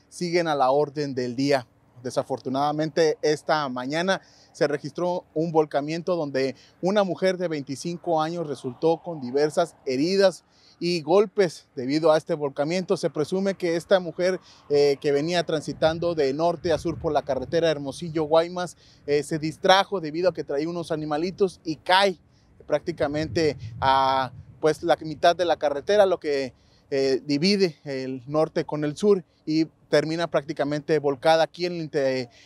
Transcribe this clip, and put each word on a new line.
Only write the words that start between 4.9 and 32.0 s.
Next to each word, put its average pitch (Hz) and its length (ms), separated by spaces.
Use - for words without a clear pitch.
un 160 180
volcamiento 156 640
donde 135 400
una 202 240
mujer 185 320
de 180 120
veinticinco 160 760
años 165 240
resultó 147 560
con 165 180
diversas 147 640
heridas 175 600
y 175 220
golpes 185 760
debido 147 380
a 156 60
este 170 160
volcamiento. 156 640
Se 175 100
presume 190 460
que 170 220
esta 185 220
mujer, 180 420
eh, 143 320
que 151 100
venía 160 340
transitando 160 680
de 139 200
norte 170 360
a 151 80
sur 165 200
por 165 140
la 143 100
carretera 143 480
Hermosillo-Guaymas, 160 1040
eh, 143 160
se 160 160
distrajo 190 600
debido 160 280
a 170 60
que 156 100
traía 151 240
unos 170 240
animalitos 170 720
y 156 120
cae 185 420
prácticamente 151 880
a, 135 520
pues, 156 220
la 165 140
mitad 160 380
de 175 120
la 156 100
carretera, 151 480
lo 180 160
que, 139 320
eh, 135 340
divide 170 600
el 131 420
norte 156 380
con 151 200
el 147 120
sur, 202 280
y 156 180
termina 160 380
prácticamente 151 720
volcada. 147 460
Aquí 170 200
en 180 80
el 165 160
inte-, 131 400